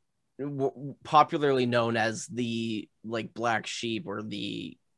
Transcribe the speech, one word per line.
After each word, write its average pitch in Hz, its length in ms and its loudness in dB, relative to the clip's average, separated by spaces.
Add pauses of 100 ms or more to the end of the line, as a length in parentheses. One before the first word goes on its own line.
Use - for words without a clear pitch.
(380)
w-, 139 640 -4
popularly 147 640 4
known 117 300 2
as 110 320 0
the, 113 600 -4 (160)
like, 110 300 -6
black 113 320 0
sheep 110 400 -6
or 101 160 -6
the, 107 540 -8 (220)